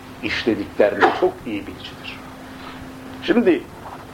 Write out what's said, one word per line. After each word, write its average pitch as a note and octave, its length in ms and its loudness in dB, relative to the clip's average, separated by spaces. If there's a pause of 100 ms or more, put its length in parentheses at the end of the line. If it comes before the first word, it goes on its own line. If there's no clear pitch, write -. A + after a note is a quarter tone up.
(220)
işlediklerini G2+ 800 4 (160)
çok F#3 120 6 (140)
iyi G#2 200 -6
bilicidir. - 520 -12 (1040)
Şimdi F#3 400 6 (520)